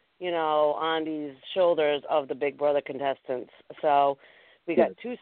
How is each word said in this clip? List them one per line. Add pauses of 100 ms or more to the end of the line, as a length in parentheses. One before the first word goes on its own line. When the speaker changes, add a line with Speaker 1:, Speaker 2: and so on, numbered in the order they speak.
(180)
Speaker 1:
you
know,
on
these (220)
shoulders
of
the
Big
Brother
contestants. (300)
So (480)
we
got
Speaker 2:
Yes.
Speaker 1:
two